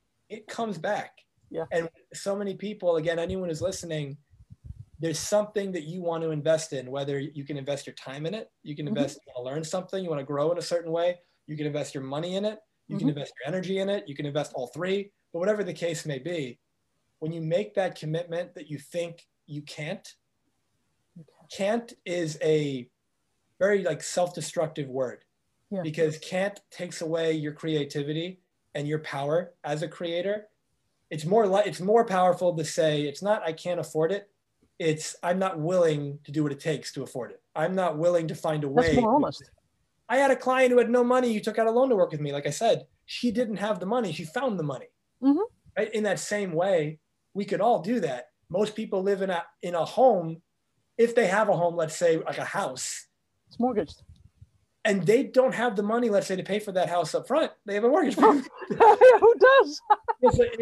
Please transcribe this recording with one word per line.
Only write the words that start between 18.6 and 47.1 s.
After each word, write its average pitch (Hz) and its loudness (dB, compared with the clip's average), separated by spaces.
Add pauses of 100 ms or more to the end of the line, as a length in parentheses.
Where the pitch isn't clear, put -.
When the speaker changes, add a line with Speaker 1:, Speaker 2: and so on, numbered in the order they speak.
Speaker 1:
you 147 -10
think 170 -10 (200)
you 147 -10
can't, 156 -12 (1040)
Speaker 2:
Okay. - -20
Speaker 1:
can't 220 -2 (120)
is 170 -4
a 147 0 (680)
very, 196 4
like, 156 -4
self-destructive 156 -4
word 123 -6 (460)
Speaker 2:
Yeah. 190 -6
Speaker 1:
because 156 0
can't 190 -4 (120)
takes 175 -12
away 165 -2
your 151 -4
creativity 151 -4 (340)
and 147 -6
your 156 -2
power 151 -4 (100)
as 151 -4
a 165 -4
creator. 180 -6 (640)
It's 156 -8
more 208 4
li-, 196 4
it's 170 -6
more 220 4
powerful 180 2
to 160 -2
say, 151 0
it's 143 -8
not, 208 0
"I 165 -4
can't 170 -6
afford 160 0
it." 202 -6 (500)
It's, 156 -2
"I'm 180 0
not 185 -2
willing 151 0
to 151 -16
do 151 0
what 147 0
it 139 -8
takes 147 -4
to 135 -6
afford 117 -10
it. - -20 (120)
I'm 170 0
not 170 0
willing 170 2
to 151 -6
find 151 -2
a 143 -2
Speaker 2:
That's - 6
Speaker 1:
way." 156 2
Speaker 2:
more 226 4
honest. 214 -2 (580)
Speaker 1:
I 247 2
had 269 6
a 254 4
client 254 4
who 247 6
had 220 6
no 247 4
money, 247 2
who 208 -2
took 220 -4
out 226 4
a 220 2
loan 254 4
to 233 2
work 175 4
with 151 -6
me. 143 -4
Like 147 -4
I 143 -2
said, 214 0 (180)
she - -4
didn't 220 -2
have 196 -2
the 180 -8
money. 220 -2
She 151 -10
found 247 -4
the 160 -4
money. 131 -8 (340)
Speaker 2:
Mm-hmm. 285 4 (360)
Speaker 1:
Right? 220 -2
In 214 -2
that 190 0
same 202 -4
way, 160 0 (360)